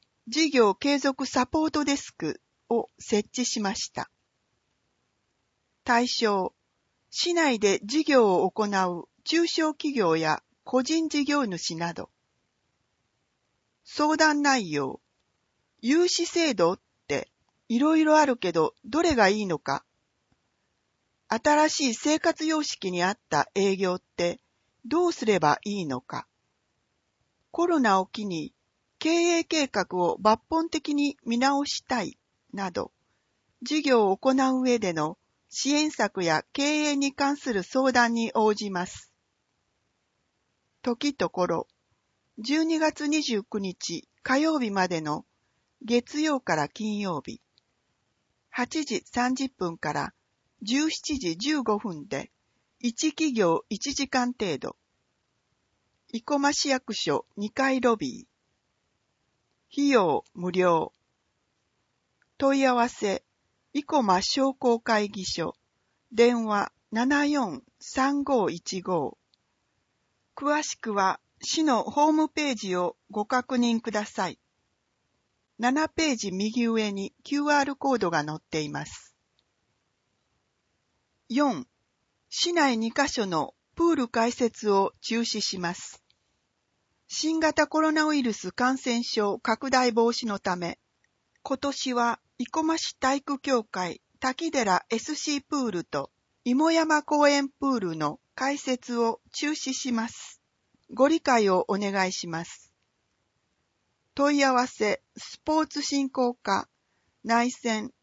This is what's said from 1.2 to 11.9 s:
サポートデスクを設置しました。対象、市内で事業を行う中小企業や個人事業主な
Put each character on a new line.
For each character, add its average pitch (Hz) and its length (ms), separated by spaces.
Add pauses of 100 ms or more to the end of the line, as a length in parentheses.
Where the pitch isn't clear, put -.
サ 254 200
ポ 311 200
ー 311 60
ト 294 140
デ 285 100
ス - 160
ク - 280 (300)
を - 200 (100)
設 - 300
置 247 160
し - 140
ま 202 140
し - 180
た。 - 200 (1700)
対 240 220
象、 208 480 (560)
市 - 240
内 302 240
で 196 260
事 269 200
業 233 320
を 175 140
行 208 160
う 190 420 (160)
中 339 240
小 311 260
企 285 220
業 170 220
や 160 260 (200)
個 254 200
人 311 260
事 294 140
業 285 240
主 170 280
な 170 180